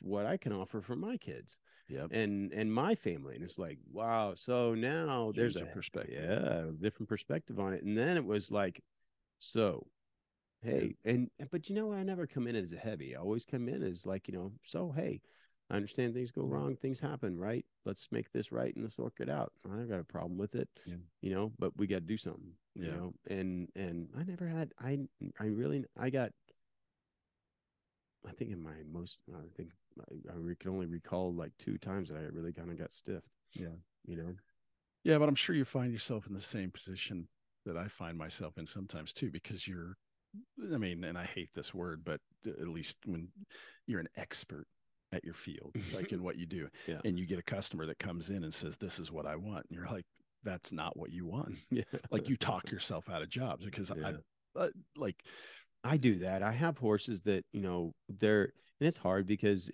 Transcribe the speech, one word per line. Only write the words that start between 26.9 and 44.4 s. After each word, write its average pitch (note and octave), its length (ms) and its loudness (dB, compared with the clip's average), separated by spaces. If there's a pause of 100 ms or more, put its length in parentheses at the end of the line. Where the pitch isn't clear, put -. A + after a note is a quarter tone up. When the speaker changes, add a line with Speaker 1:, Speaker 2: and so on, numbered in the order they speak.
Speaker 1:
I G2 60 -10
think A#2 200 -4
in F2 100 -6
my D#2 120 -8 (160)
most, F2 280 -10 (160)
I E2 60 -12 (160)
think E2+ 140 -10 (280)
I, - 340 -14
I F2 40 -10
re-, E2+ 200 -4
can - 140 -6
only F#2 160 0
recall, E2+ 480 -2
like, E2 240 -4
two - 200 -2
times F#2+ 300 -2
that D3+ 100 -8
I - 40 -6 (100)
really - 200 -4
kinda E2+ 220 -8
got D#2+ 180 -8
stiff. - 300 -6 (300)
Speaker 2:
Yeah. E2 220 -8 (320)
Speaker 1:
You E2+ 100 -6
know? E2+ 180 -4 (720)
Speaker 2:
Yeah, D#3 140 10
but D3+ 100 8
I'm C#3+ 60 6
sure E3+ 220 4
you C3+ 80 6
find B2 280 2
yourself A2 360 -2
in G2+ 60 -4
the G2 60 -4
same F#2+ 300 -2
position F#2 560 -6 (400)
that E2 100 -2
I F#2 120 -2
find E2+ 280 -6
myself E2 420 -4
in D#2+ 80 -6
sometimes F2 460 -6
too, A2+ 180 -2
because - 360 -6
you're, F2+ 300 -6 (760)
I C#3 60 2
mean, F2+ 260 0
and F2 140 -2
I F2 60 -2
hate F2 300 -6
this - 200 -6
word, E2+ 300 -6
but D#2 160 -2 (260)
at F2 220 -4
least D#2+ 360 -4
when F2 240 -2 (580)
you're - 140 0
an E3 160 -4
expert - 500 -6 (460)